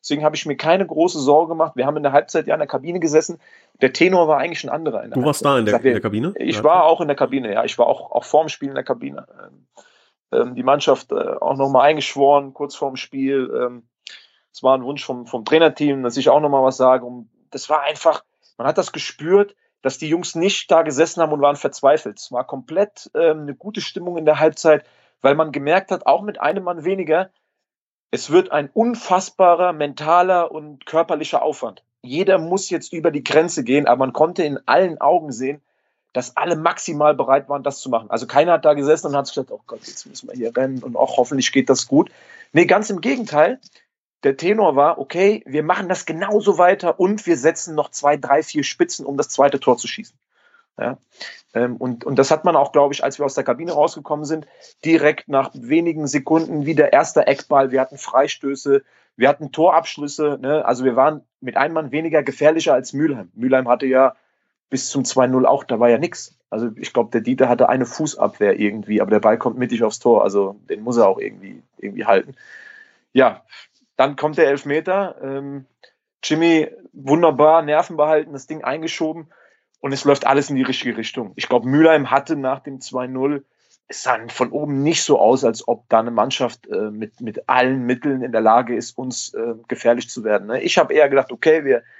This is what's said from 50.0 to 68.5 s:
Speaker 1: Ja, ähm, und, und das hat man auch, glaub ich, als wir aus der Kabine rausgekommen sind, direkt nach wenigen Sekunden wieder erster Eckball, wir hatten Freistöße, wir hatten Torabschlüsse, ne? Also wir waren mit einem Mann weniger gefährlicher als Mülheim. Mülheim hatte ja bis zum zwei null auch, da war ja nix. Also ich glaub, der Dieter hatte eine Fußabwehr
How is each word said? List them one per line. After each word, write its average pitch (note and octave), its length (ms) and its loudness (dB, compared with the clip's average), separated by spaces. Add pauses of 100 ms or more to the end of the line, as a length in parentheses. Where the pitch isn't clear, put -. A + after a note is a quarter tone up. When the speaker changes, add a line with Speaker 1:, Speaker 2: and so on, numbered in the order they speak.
Speaker 1:
Ja, B2 200 -6 (560)
ähm, A#2+ 220 -2
und, B2+ 280 -8
und C#3+ 140 -2
das C#3 120 4
hat D#3 140 0
man E3+ 120 4
auch, D3 160 2
glaub C#3+ 200 4
ich, - 120 -6
als C#3 140 -4
wir C#3+ 80 -2
aus C3+ 80 -4
der C3+ 100 -4
Kabine C#3+ 280 -4
rausgekommen D3 520 -2
sind, D3+ 220 -6 (380)
direkt D3+ 440 2
nach C3+ 260 0
wenigen D3+ 540 -2
Sekunden D3+ 580 -2
wieder D3 260 2
erster C#3+ 360 4
Eckball, C#3 420 2
wir C3 100 0
hatten C3 160 -4
Freistöße, C#3 840 -2 (340)
wir A#2+ 120 4
hatten C#3+ 240 -2
Torabschlüsse, D3+ 880 0
ne? C#3+ 220 0
Also B2+ 200 -2
wir B2 120 2
waren C#3+ 260 2 (180)
mit B2+ 160 -8
einem D#3 180 -2
Mann D3+ 180 -6
weniger D#3 320 0
gefährlicher D#3 500 2
als B2+ 180 -2
Mülheim. C3+ 420 -4
Mülheim B2+ 340 0
hatte B2 180 0
ja C3 300 4 (520)
bis - 200 -6
zum C3+ 160 -4
zwei B2+ 240 0
null C3 180 2
auch, C#3 160 2
da A#2 160 -6
war A#2+ 100 4
ja A#2 100 4
nix. - 380 -8 (140)
Also A2+ 260 -6
ich - 160 -12
glaub, A2+ 200 -2
der A#2 80 0
Dieter B2+ 280 0
hatte A#2+ 200 4
eine C3 180 0
Fußabwehr G#2 720 -2